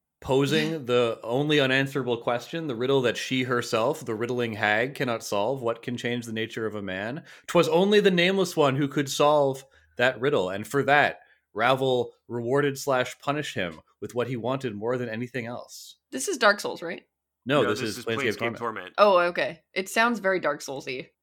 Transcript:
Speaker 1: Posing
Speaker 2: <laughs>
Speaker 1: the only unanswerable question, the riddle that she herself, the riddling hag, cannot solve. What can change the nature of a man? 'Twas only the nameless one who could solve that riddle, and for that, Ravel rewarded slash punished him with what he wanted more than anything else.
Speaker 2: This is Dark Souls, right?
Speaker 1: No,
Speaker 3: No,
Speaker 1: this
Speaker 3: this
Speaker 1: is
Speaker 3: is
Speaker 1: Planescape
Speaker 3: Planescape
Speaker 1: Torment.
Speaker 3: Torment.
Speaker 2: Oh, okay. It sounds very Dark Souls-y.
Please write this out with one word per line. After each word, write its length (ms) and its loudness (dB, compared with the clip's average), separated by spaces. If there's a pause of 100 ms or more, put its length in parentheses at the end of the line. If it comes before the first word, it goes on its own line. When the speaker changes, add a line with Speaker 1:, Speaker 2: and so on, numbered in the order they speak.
(220)
Speaker 1:
Posing 640 0
Speaker 2:
<laughs> 0 -
Speaker 1:
the 380 2
only 360 2
unanswerable 580 2
question, 500 -4
the 80 -4
riddle 260 2
that 160 2
she 260 -2
herself, 600 0
the 100 -4
riddling 380 -2
hag, 420 2
cannot 280 -4
solve. 400 0
What 180 -2
can 160 -6
change 300 -4
the 60 -10
nature 340 -4
of 80 -6
a 80 -8
man? 400 -6 (240)
'Twas 200 2
only 320 4
the 120 6
nameless 440 2
one 200 4
who 120 2
could 220 -2
solve 560 2 (320)
that 240 2
riddle, 280 2
and 180 -6
for 160 0
that, 360 4 (340)
Ravel 580 2 (160)
rewarded 500 0
slash 420 -2
punished 360 -4
him 240 -4 (220)
with 140 -10
what 120 -2
he 80 -6
wanted 400 -4
more 220 -4
than 120 -6
anything 360 -8
else. 500 -14 (160)
Speaker 2:
This 160 -6
is 100 -4
Dark 220 4
Souls, 220 -6
right? 220 -10 (420)
Speaker 1:
No, 180 4
Speaker 3:
No, 60 2
Speaker 1:
this 120 -2
Speaker 3:
this 100 -2
Speaker 1:
is 80 -8
Speaker 3:
is 60 -14
Speaker 1:
Planescape 120 -2
Speaker 3:
Planescape 200 -2
Speaker 1:
Torment. 200 -4
Speaker 3:
Torment. 400 -8
Speaker 2:
Oh, 220 6
okay. 420 -2 (120)
It 140 -6
sounds 320 0
very 200 0
Dark 220 -2
Souls-y. 480 -10 (140)